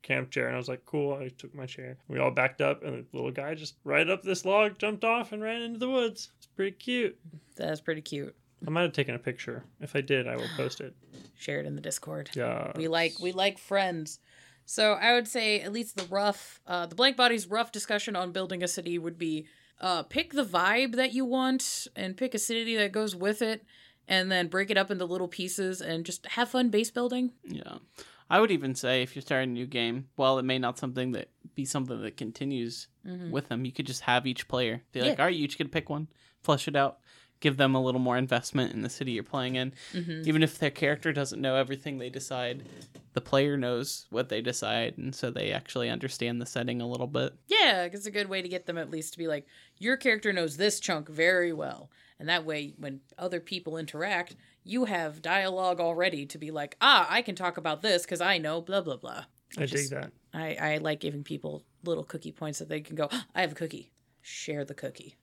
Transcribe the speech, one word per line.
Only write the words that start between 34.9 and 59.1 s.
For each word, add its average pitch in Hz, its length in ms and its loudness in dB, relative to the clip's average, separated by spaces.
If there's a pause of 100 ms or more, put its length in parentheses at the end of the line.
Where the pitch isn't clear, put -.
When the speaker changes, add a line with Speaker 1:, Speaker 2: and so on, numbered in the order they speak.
Speaker 3:
be 127 80 -4
like, 269 180 4
Speaker 2:
Yeah. 143 60 4
Speaker 3:
"All - 40 6
right, 180 80 2
you 151 100 0
each 143 120 -6
get 160 60 0
to 139 60 -2
pick 160 200 -2
one, 151 200 -4 (320)
flesh 143 260 4
it 147 80 -4
out, 139 240 4 (400)
give 143 160 4
them 135 180 6
a 131 80 4
little 127 200 2
more 123 160 4
investment 127 560 2
in - 80 -4
the 123 80 -2
city 131 240 -4
you're 113 100 -2
playing 127 320 -2
in." 127 160 0 (220)
Speaker 2:
Mm-hmm. 165 340 -4
Speaker 3:
Even 156 160 6
if 151 160 2
their 147 100 2
character 147 440 0
doesn't 135 280 -2
know 131 140 2
everything 135 420 -2
they 127 120 -8
decide, 127 540 -6 (500)
the - 80 0
player 143 360 4
knows 123 520 -2
what 127 200 0
they 107 120 0
decide, 117 560 -2
and 131 180 -6
so 123 160 -4
they 104 200 -2
actually 123 380 -2
understand 120 520 -4
the 120 40 -6
setting 120 360 -4
a 120 60 -4
little 123 200 -4
bit. 135 260 0 (140)
Speaker 2:
Yeah, 285 360 4
it's 202 220 -8
a 214 60 -8
good 202 180 -2
way 190 120 -2
to 180 80 -8
get 180 160 -6
them 165 120 -4
at 165 140 -6
least 156 220 -6
to - 60 -16
be 165 80 -2
like, 147 200 -2 (300)
"Your 240 200 2
character 220 360 2
knows 160 240 0
this 202 220 2
chunk 156 300 -2
very 170 440 4
well." 143 360 -6 (300)
And 151 80 -8
that 165 160 2
way, 147 340 -4
when 139 220 -8 (180)
other 175 220 -4
people 165 380 -8
interact, 175 580 -4 (300)
you 240 200 0
have 160 360 -2
dialogue 185 580 2
already 170 460 2
to 147 120 -14
be 156 140 -8
like, 147 300 -6
"Ah, 226 280 8
I 220 120 4
can 220 120 -6
talk 175 220 -2
about 156 260 -2
this 175 240 4
'cause 170 140 -4
I 180 200 4
know 156 220 -2
blah, 185 200 0
blah, 147 160 -4
blah." 120 260 -10 (340)